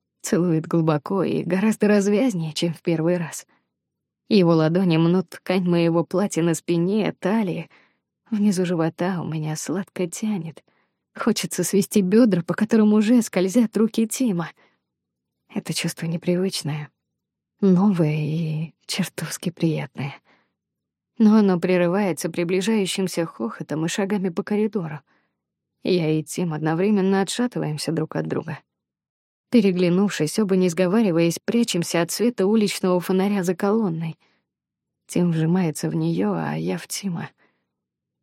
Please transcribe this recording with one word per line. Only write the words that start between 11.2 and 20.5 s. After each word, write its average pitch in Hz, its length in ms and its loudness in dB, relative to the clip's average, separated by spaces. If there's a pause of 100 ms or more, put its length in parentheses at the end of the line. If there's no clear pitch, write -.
свести 208 380 0
бедра, 185 400 4
по 170 120 -4
которым 214 400 4
уже 220 260 4
скользят 202 560 0
руки 226 300 0
Тима. 190 420 -2 (1040)
Это - 220 -6
чувство - 320 -6
непривычное, 165 800 -4 (720)
новое 180 560 4
и 156 580 -4 (120)
чертовски - 640 -6
приятное. 147 640 -4 (1040)